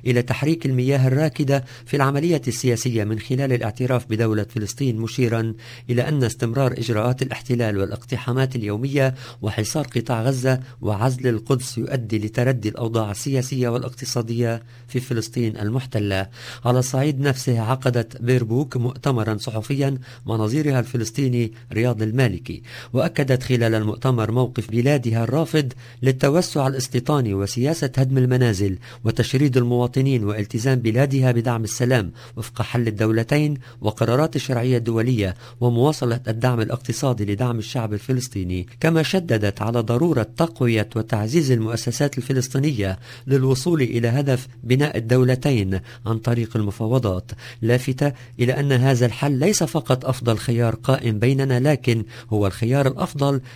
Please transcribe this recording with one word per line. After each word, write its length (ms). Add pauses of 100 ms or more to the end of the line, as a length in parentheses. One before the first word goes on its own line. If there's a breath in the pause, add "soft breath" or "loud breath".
إلى 160
تحريك 440
المياه 420
الراكدة 560 (220 loud breath)
في 100
العملية 520
السياسية 560
من 160
خلال 340
الاعتراف 560
بدولة 400
فلسطين، 480
مشيراً 560 (360 loud breath)
إلى 180
أن 160
استمرار 480
إجراءات 500
الاحتلال 560
والاقتحامات 800
اليومية 600 (260 loud breath)
وحصار 460
قطاع 360
غزة 360 (220 loud breath)
وعزل 460
القدس 500
يؤدي 420
لتردي 500
الأوضاع 420
السياسية 580
والاقتصادية 920 (240 loud breath)
في 120
فلسطين 580
المحتلة. 720 (380 loud breath)
على 140
الصعيد 400
نفسه 420
عقدت 600
بيربوك 560
مؤتمراً 600
صحفياً 600 (280 loud breath)
مع 100
نظيرها 440
الفلسطيني 760 (200 loud breath)
رياض 280
المالكي، 600 (320 loud breath)
وأكدت 500
خلال 320
المؤتمر 560
موقف 400 (140)
بلادها 380
الرافض 500 (280 loud breath)
للتوسع 680
الاستيطاني 640
وسياسة 640
هدم 200
المنازل 600 (260 loud breath)
وتشريد 540
المواطنين 640
والتزام 560
بلادها 520
بدعم 320
السلام 480 (260 loud breath)
وفق 240
حل 260
الدولتين 720 (240 loud breath)
وقرارات 540
الشرعية 420
الدولية 580 (260 loud breath)
ومواصلة 640
الدعم 340
الاقتصادي 640
لدعم 340
الشعب 340
الفلسطيني، 720 (120 loud breath)
كما 240
شددت 580
على 180
ضرورة 440
تقوية 720
وتعزيز 560
المؤسسات 640
الفلسطينية 840 (280 loud breath)
للوصول 540
إلى 260
هدف 400 (160)
بناء 340
الدولتين 800 (260 loud breath)
عن 120
طريق 400
المفاوضات، 720 (300 loud breath)
لافتة 500 (280 loud breath)
إلى 200
أن 120
هذا 340
الحل 260
ليس 320
فقط 420
أفضل 320
خيار 380
قائم 440
بيننا، 400
لكن 440 (260 loud breath)
هو 180
الخيار 400
الأفضل 540 (140 loud breath)